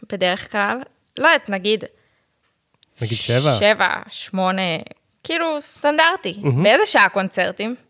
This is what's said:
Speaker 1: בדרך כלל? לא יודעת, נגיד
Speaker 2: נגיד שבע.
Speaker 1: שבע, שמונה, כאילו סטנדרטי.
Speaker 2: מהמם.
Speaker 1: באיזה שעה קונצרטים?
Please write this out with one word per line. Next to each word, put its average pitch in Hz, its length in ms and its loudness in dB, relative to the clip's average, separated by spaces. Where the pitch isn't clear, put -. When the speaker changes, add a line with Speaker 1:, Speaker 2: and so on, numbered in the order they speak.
Speaker 1:
בדרך 185 420 -2
כלל? 214 260 -2
לא 294 100 0
יודעת, 320 220 2
נגיד 202 340 -2
Speaker 2:
נגיד 110 160 -2
שבע. 131 420 2
Speaker 1:
שבע, 202 300 2
שמונה, 190 520 -4
כאילו 320 380 -2
סטנדרטי. 302 800 0
Speaker 2:
מהמם. 139 220 0
Speaker 1:
באיזה 269 220 6
שעה 202 240 4
קונצרטים? 190 640 -4